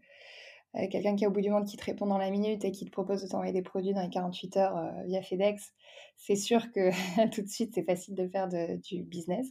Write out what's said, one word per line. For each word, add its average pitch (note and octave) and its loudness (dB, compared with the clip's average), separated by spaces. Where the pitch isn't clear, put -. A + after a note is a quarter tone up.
avec F#3+ 0
quelqu'un G3+ 2
qui G#3 2
est - 6
au G3+ 4
bout G3 2
du G3 2
monde, G#3 4
qui G3+ -10
te - -12
répond - -2
dans G3 2
la F#3+ 0
minute G#3 0
et G3 2
qui F#3+ -8
te F3+ -10
propose G3 -2
de G3 -8
t'envoyer F#3 -2
des F#3 2
produits F#3+ -2
dans G3 0
les F3+ -4
quarante-huit F3+ -4
heures, F#3+ 4
euh, E3+ -4
via F#3 -2
FedEx, G3+ 0
c'est - 0
sûr A3+ 2
que F#3 6
<laughs> F#3 2
tout G#3 -2
de G3+ -6
suite, - -2
c'est F3 0
facile F#3 -2
de F#3 0
faire F#3+ -2
de, F3 -2
du F3 -8
business, F3 -4